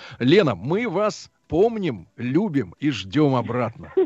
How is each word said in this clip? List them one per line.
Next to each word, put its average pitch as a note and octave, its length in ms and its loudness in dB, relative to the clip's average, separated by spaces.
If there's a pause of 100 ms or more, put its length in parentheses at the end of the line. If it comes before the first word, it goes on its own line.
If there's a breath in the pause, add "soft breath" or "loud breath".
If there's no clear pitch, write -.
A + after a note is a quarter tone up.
(200 loud breath)
Лена, C#3+ 340 4
мы E3 340 -4
вас G3 420 -4 (180)
помним, F3 580 0 (100)
любим C3 640 -2
и D3 120 -2
ждем C3 440 0
обратно. A#2 580 -4 (140)